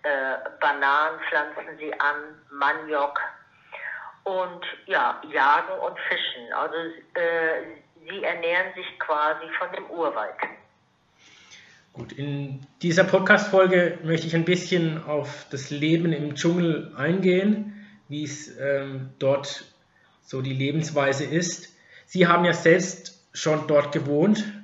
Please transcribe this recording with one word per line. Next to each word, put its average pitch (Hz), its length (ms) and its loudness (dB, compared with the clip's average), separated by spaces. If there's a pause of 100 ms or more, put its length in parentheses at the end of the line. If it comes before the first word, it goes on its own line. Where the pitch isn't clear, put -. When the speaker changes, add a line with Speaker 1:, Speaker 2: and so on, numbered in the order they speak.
Speaker 1:
äh, 135 460 -4 (120)
Bananen 147 640 2
pflanzen 151 500 -4
sie 151 220 -8
an, 147 160 0 (340)
Maniok 147 720 -2 (1040)
und, 180 380 -4 (240)
ja, 170 440 0
jagen 147 500 2
und - 200 -6
fischen. - 540 -6
Also, 240 240 -4 (380)
äh, 165 480 0 (440)
sie 196 160 -8
ernähren 175 500 -2
sich 185 260 -12
quasi 156 500 -2 (100)
von 180 140 -4
dem 190 160 -10
Urwald. 131 480 -4 (1500)
Speaker 2:
Gut, 117 220 -16
in 143 520 -8 (160)
dieser 170 220 4
Podcast-Folge 190 1000 6
möchte 160 240 0
ich 165 80 -2
ein 165 100 4
bisschen 170 600 0
auf 143 460 -4
das - 180 -8
Leben 160 440 2
im 147 220 -4
Dschungel 170 640 0
eingehen, 185 760 2 (340)
wie 147 160 -6
es, - 380 -12
ähm, 135 580 -4
dort 135 460 0 (560)
so 135 200 -8
die 131 120 -4
Lebensweise 139 720 0
ist. - 520 -4 (280)
Sie 175 240 4
haben 175 160 6
ja 170 80 4
selbst - 800 2
schon 151 340 0
dort 147 240 4
gewohnt 151 540 2 (180)